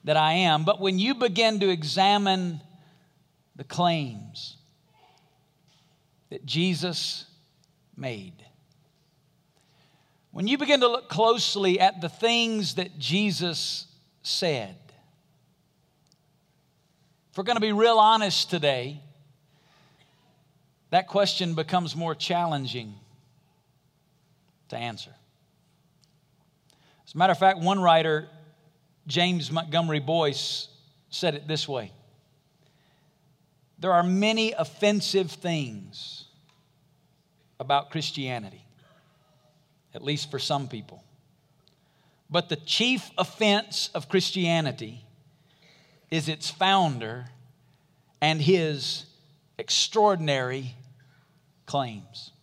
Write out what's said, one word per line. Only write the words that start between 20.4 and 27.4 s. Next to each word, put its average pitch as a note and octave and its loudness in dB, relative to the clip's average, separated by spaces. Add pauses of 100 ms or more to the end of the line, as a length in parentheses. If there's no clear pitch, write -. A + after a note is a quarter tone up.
that F#3 2
question F#3+ 0
becomes D#3+ -2
more E3 -6
challenging C3 -4 (1700)
to A#2+ -12
answer. A#2 -12 (1900)
As - -20
a D3 -6
matter F#3 6
of F3 2
fact, F#3+ 4